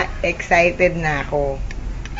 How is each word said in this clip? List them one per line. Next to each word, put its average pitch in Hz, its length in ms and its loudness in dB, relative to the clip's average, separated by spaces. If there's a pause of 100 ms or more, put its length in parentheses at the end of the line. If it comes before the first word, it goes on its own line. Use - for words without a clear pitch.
(200)
excited 175 760 2
na 156 280 0
ako. 139 360 0 (600)